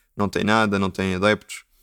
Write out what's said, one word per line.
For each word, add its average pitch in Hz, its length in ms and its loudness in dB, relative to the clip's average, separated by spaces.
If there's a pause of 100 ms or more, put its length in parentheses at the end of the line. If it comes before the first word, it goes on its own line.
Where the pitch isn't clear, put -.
(160)
não 101 140 -2
tem 92 160 -2
nada, 107 340 2
não 98 100 0
tem 95 240 -2
adeptos. 101 520 -2 (180)